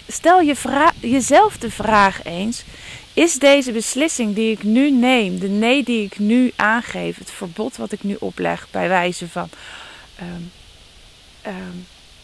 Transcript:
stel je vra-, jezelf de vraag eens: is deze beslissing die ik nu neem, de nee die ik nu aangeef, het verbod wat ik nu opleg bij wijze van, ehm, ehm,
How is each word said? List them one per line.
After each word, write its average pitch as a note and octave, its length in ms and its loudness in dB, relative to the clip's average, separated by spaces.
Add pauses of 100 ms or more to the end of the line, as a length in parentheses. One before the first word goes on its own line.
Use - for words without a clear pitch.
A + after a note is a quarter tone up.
stel F4 340 4
je D4 140 2
vra-, C#4 440 2
jezelf C4+ 580 2
de A#3 140 -8
vraag G3+ 520 2
eens: F#3+ 400 -6 (500)
is - 200 4
deze C#4 380 4
beslissing A3+ 640 -2
die A3 160 0
ik G#3+ 120 -6
nu B3 280 4
neem, A#3+ 480 2
de F#3+ 80 -4
nee A3+ 360 2
die A3+ 220 -2
ik - 140 -12
nu A#3 360 2
aangeef, G3 640 -2
het - 140 -18
verbod G3 460 -10
wat A3+ 140 -10
ik G#3 120 -10
nu G3+ 160 -4
opleg F3 520 -6
bij F3+ 160 -4
wijze F3+ 400 -2
van, F3 220 -10 (640)
ehm, F3 260 -14 (1000)
ehm, F#3 360 -14 (460)